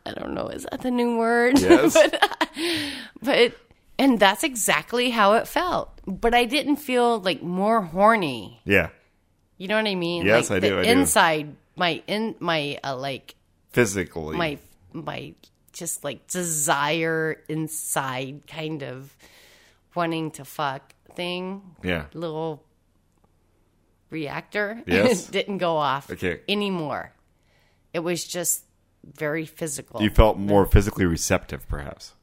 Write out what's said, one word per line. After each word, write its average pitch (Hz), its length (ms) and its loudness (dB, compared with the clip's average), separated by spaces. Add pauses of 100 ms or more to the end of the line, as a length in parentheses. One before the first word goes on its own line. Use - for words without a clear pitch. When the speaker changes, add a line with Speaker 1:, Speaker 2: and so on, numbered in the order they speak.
Speaker 1:
I - 80 -10
don't - 220 -8
know. - 140 -6
Is - 220 -12
that 262 120 -8
the 254 80 -4
new 240 260 0
word? 240 420 4
<laughs> - 20 4
Speaker 2:
Yes. 311 340 6
Speaker 1:
But, - 540 2 (760)
but, 240 320 2 (440)
and 247 200 4
that's 202 260 4
exactly 240 680 0
how 214 240 4
it - 140 2
felt. 311 580 -4
But 214 280 0
I 240 100 4
didn't 269 320 0
feel, 240 440 0
like, 180 220 -4
more 196 380 0
horny. 175 840 2
Speaker 2:
Yeah. 90 240 4 (680)
Speaker 1:
You 185 120 -10
know 214 80 0
what 220 100 0
I 202 80 -2
mean? 175 320 -2
Speaker 2:
Yes, 117 240 4
Speaker 1:
Like, 98 140 0
Speaker 2:
I 104 40 2
do, 98 60 0
Speaker 1:
the 95 60 0
Speaker 2:
I 92 40 0
do. - 60 4
Speaker 1:
inside, 156 640 2 (220)
my 170 320 -2
in, 214 320 -4
my, 156 440 -2
uh, 135 120 -6
like, 131 380 -10 (360)
Speaker 2:
Physically. 90 680 0
Speaker 1:
my, 156 220 -4 (340)
my 147 420 -12 (380)
just, - 320 -10
like, 139 220 -10
desire 160 1200 -2
inside 147 1000 -6
kind 156 340 -10
of 131 340 -14 (800)
wanting 165 380 -2
to 139 120 -16
fuck 139 480 -6 (220)
thing. 180 480 -8 (220)
Speaker 2:
Yeah. 90 300 -2
Speaker 1:
Little 160 480 -8 (1500)
reactor. 202 720 -6
<laughs> - 40 -20
Speaker 2:
Yes. 202 400 2
Speaker 1:
Didn't 196 320 -4
go 170 180 0
off 139 340 -2
Speaker 2:
Okay. 87 380 -4
Speaker 1:
anymore. 180 640 -4 (800)
It 175 80 -6
was 170 240 -4
just - 400 -4 (400)
very 156 420 -6
physical. 139 560 -8
Speaker 2:
You 107 80 2
felt 107 280 8
more 101 280 4
physically 101 400 4
receptive, 82 600 -2
perhaps. - 540 -10